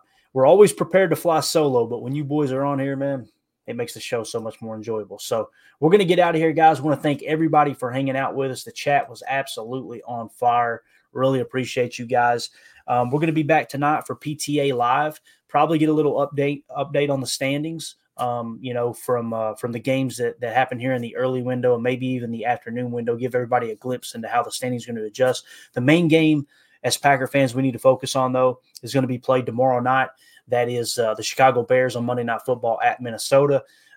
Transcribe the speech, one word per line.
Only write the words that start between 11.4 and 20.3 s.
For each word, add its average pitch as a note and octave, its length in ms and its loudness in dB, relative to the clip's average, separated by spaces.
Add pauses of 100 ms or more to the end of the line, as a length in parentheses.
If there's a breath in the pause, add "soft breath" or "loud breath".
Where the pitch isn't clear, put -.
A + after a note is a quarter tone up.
appreciate B2 580 -4
you A#2+ 80 -8
guys. A#2+ 440 0 (360 soft breath)
Um, B2 240 0
we're D3 100 0
gonna E3 120 0
be D#3 100 0
back D3 260 2
tonight D3 380 -2
for C3 80 -8
P D3 200 -8
T D3 260 -2 (100)
A - 40 0
Live. C3+ 460 0 (280 soft breath)
Probably D#3 300 2
get D#3 100 4
a D#3 40 4
little D3 220 2 (120)
update, C#3+ 380 -2 (120)
update C#3+ 340 -2
on C3+ 100 0
the B2 60 -6
standings, D3 680 -4 (220)
um, A#2+ 420 -4
you B2 140 -8
know, A#2+ 180 -2
from, A#2 400 -4
uh, A2 220 -4
from A#2+ 180 -8
the A#2 60 -8
games C3 400 -2
that, A#2+ 220 -4